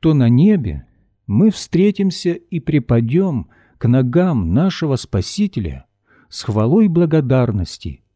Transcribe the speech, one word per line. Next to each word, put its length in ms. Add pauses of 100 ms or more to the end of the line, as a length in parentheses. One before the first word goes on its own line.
то 140
на 140
небе 580 (400)
мы 240
встретимся 840
и 280
припадем 880 (280)
к 100
ногам 680
нашего 420
Спасителя 880 (420)
с 140
хвалой 460
благодарности 1160 (120)